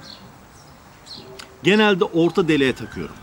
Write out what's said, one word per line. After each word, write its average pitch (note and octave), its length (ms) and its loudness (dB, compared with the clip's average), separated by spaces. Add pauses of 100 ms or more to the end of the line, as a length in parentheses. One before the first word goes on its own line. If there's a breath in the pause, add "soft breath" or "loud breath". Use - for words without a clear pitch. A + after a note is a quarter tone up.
(1600)
Genelde G3+ 420 4
orta E3+ 440 2
deliğe C#3 260 2
takıyorum. F#2+ 480 -12